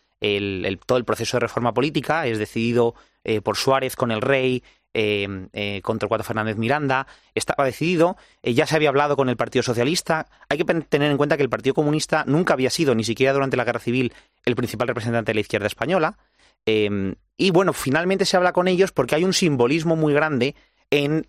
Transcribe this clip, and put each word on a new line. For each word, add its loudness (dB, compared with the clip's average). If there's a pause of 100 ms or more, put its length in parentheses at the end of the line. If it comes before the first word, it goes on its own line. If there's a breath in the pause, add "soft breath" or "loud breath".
(220 soft breath)
el, -2
el, -2
todo 0
el -4
proceso -4
de 0
reforma -2
política, -2
es -2
decidido, 0 (300 soft breath)
eh, -2
por -2
Suárez 0
con -2
el -2
rey, 0 (300 soft breath)
eh, 0 (260)
eh, -6
contra -2
el -8
Cuatro -2
Fernández -4
Miranda, -2 (260 loud breath)
estaba -2
decidido, 0 (280 soft breath)
eh, 0
ya 2
se 0
había 4
hablado 2
con 2
el 0
Partido 0
Socialista. -2 (200 soft breath)
Hay -2
que -2
pen-, 0
tener 0
en 2
cuenta 2
que 0
el 0
Partido 0
Comunista 0
nunca 2
había 2
sido, 0
ni 0
siquiera 2
durante 0
la 0
Guerra -2
Civil, -2 (320 soft breath)
el 0
principal -4
representante -2
de -2
la 0
izquierda -4
española. -2 (480 soft breath)
Eh, 0 (200)
y 2
bueno, 4
finalmente 0
se 2
habla 4
con 2
ellos 2
porque 0
hay 2
un 2
simbolismo 2
muy 0
grande 0 (360 soft breath)
en 0